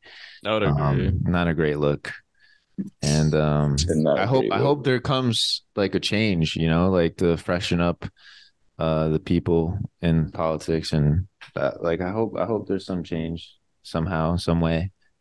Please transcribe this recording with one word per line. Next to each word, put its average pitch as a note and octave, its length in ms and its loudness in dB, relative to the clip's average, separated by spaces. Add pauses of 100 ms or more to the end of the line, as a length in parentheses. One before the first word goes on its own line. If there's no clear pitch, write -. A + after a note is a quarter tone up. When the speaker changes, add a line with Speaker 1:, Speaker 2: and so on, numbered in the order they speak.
(440)
Speaker 1:
I G#2+ 100 0
would A2 100 0
agree. C#2+ 420 2
Speaker 2:
Um, F2 160 0
not F2 240 0
a E2 80 2
great D2+ 240 0
look. D2 340 0 (880)
And, D2+ 340 2
um, D2+ 400 2 (120)
Speaker 3:
Not D#2 300 2
a F#2 40 0
Speaker 2:
I G2+ 40 0
hope, C3 140 2
Speaker 3:
great - 120 -2
Speaker 2:
I G2 60 -2
Speaker 3:
look. C3 80 2
Speaker 2:
hope C#3+ 180 0
there C3 160 2
comes, C3 640 -2 (140)
like, G2 180 0
a F2+ 60 2
change, G2+ 560 0
you E2 100 0
know, E2+ 240 4
like, E2+ 280 2
to E2+ 180 2
freshen F2 440 -2
up, F2 240 -2 (760)
uh, D#2+ 300 0
the D#2 100 0
people E2+ 580 0 (220)
in E2 320 2
politics, D#2+ 600 -2
and D#2 360 2 (260)
that, - 300 -2
like, E2 160 0
I F2+ 100 -4
hope, A2 260 -4
I F2+ 100 -2
hope G#2+ 200 -4
there's G2 200 -4
some F2+ 180 -4
change E2 540 -8 (240)
somehow, E2 540 -2
some E2+ 240 0
way. E2 300 0 (300)